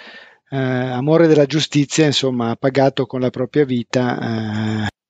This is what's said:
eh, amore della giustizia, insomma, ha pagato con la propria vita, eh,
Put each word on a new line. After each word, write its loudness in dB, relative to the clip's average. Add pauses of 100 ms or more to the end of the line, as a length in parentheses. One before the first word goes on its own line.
(500)
eh, -6
amore 0
della 6
giustizia, 0
insomma, 0
ha -4
pagato 0
con -8
la 0
propria -2
vita, -2
eh, -4 (220)